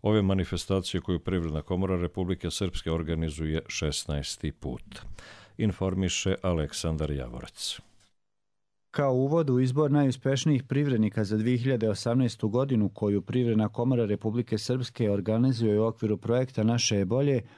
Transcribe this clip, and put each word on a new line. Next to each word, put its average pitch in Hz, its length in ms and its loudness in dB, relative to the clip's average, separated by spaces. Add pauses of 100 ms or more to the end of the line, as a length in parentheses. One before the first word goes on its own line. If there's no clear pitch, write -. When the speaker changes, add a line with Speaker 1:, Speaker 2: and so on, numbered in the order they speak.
Speaker 1:
ove 107 200 4
manifestacije 95 800 0
koju 87 180 -2
Privredna 82 420 -2
komora 92 360 -2
Republike 87 540 -4
Srpske 87 400 -4
organizuje 80 760 -2
šesnaesti 73 840 -4
put, - 480 -10 (580)
informiše 95 840 0
Aleksandar 78 720 -2
Javorec. - 680 -8 (1120)
Speaker 2:
Kao 139 220 2
uvod 139 360 2
u 127 100 4
izbor 135 320 2
najuspješnijih 135 720 2
privrednika 123 600 0
za 107 140 0
dvije 120 200 2
hiljade 117 320 2
osamnaestu 117 600 0
godinu 117 400 2
koju 101 320 0
Privredna 110 480 2
komora 123 360 2
Republike 107 520 -2
Srpske 123 540 -2
organizuje 110 680 2
u 110 60 4
okviru 110 320 -2
projekta 120 460 0
Naše 113 340 2
je 98 80 4
bolje, 131 360 2 (160)